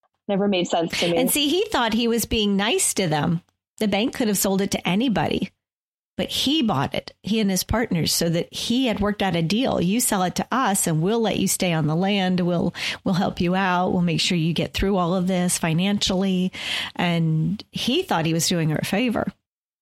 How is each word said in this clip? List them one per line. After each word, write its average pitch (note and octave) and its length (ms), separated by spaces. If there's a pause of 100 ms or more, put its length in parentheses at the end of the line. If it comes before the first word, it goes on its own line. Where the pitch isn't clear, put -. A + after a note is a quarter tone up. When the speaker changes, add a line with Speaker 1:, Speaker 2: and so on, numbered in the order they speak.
(280)
Speaker 1:
Never G3+ 200
made F3+ 200
sense E3+ 320
to F3 120
me. E3+ 60
Speaker 2:
And C4 140
see, D4 180
he F4+ 160
thought A#3+ 280
he A#3 140
was A3+ 180
being G#3 300
nice A3+ 400
to F#3+ 120
them. D#3 340 (380)
The A3 80
bank G#3 260
could B3+ 140
have G3+ 100
sold G3 240
it G3+ 100
to - 160
anybody, F#3+ 640 (640)
but - 120
he D#4 320
bought D3 320
it, - 200 (100)
he A3 160
and G3+ 100
his F#3 140
partners, A3 500
so E3+ 160
that E3 240
he B3 340
had G3+ 120
worked G3+ 240
out F#3 140
a E3+ 40
deal. G3+ 400
"You G3 200
sell F#3+ 220
it F3+ 120
to - 160
us A3+ 340
and D#3 160
we'll A3 200
let G#3+ 180
you F#3+ 80
stay F3+ 240
on D#3+ 160
the D#3 80
land. F#3 460
We'll, F3 320 (320)
we'll G3 100
help F3 240
you F3 160
out. F#3 380
We'll F3+ 80
make E3+ 180
sure - 180
you E3 160
get - 200
through G3 240
all F3+ 180
of F3+ 120
this F3+ 300
financially." F#3 920 (440)
And E3 760
he D4 320
thought E3+ 220
he E3 80
was E3 160
doing E3 200
her D3+ 120
a - 40
favor. A3 460 (500)